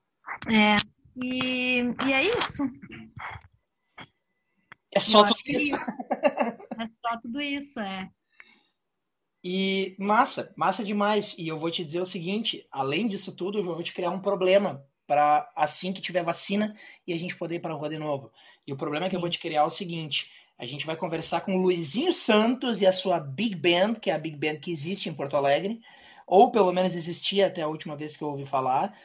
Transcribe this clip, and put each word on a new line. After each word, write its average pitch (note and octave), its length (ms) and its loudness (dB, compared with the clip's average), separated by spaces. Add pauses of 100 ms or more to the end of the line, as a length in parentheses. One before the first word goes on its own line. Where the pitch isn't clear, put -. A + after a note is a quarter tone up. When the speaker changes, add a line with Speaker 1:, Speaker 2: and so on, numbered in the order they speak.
(480)
Speaker 1:
É, G#3+ 280 6 (460)
e, B3+ 600 -2 (260)
e C4+ 60 0
é C4+ 100 0
isso. G4+ 400 0 (2250)
Speaker 2:
É G3 60 4
só G#3 200 8
Speaker 1:
Eu G#3 60 10
Speaker 2:
tudo G3+ 100 2
Speaker 1:
acho - 80 -14
que - 140 -2
Speaker 2:
isso. D4 180 0
Speaker 1:
é - 40 0
isso. - 60 -6 (960)
É A3+ 60 -6 (140)
só A#3 200 -4
tudo B3 200 -8
isso, C#4+ 380 -6
é. F#3+ 300 -6 (1300)
Speaker 2:
E F#3+ 560 0
massa, G#3 580 0
massa F#3+ 260 0
demais. G#3 540 0
E D#3+ 100 -8
eu D#3+ 120 -6
vou E3 120 -2
te F3+ 120 -4
dizer E3 180 -4
o F#3 40 -2
seguinte: F#3+ 640 -4
além C#3 360 -2
disso F#3+ 280 -6
tudo, G3 240 -4
eu G3 40 -2
vou E3+ 200 -4
te - 100 -8
criar F3+ 180 -2
um F#3+ 100 -4
problema F#3+ 640 2 (200)
pra D3 500 4
assim D#3+ 380 0
que - 80 -10
tiver F3 220 -2
vacina G3+ 520 -2 (300)
e F3 80 -4
a E3+ 40 -2
gente E3+ 180 -6
poder E3 200 -6
ir E3 40 -6
pra D#3+ 140 -6
rua D3+ 160 -6
de D#3 80 -6
novo. C#3+ 340 -4 (340)
E C#3 80 -8
o C3+ 40 -8
problema D#3 320 -2
que F#3+ 60 -2
eu F3 40 0
vou F3 100 -2
Speaker 1:
Sim. E3+ 80 -4
Speaker 2:
te - 20 -8
criar D#3 220 0
é D3 40 8
o D#3+ 40 0
seguinte: D#3+ 600 -6 (280)
a - 80 -10
gente C#3 200 -8
vai D#3+ 120 -4
conversar E3 440 -2
com F#3+ 140 -2
o F#3 60 2
Luizinho F#3 520 2
Santos A#3 680 2
e G3 40 4
a F#3 60 8
sua F#3 280 0
Big D#3 360 -4
Band, F3 400 4
que - 160 -2
é - 20 2
a D#3 60 -2
Big D3+ 160 -8
Band D3+ 220 -2
que F3 140 -8
existe E3+ 380 -4
em D#3 40 -8
Porto C#3+ 240 -2
Alegre, D3+ 420 2 (480)
ou A3 240 8
pelo F#3+ 200 6
menos F#3 240 2
existia F3 520 0
até F3+ 140 -2
a D3+ 60 -2
última D#3 280 -8
vez D3+ 200 -10
que - 80 -10
eu D3+ 40 -2
ouvi C#3 180 -6
falar, C3+ 600 0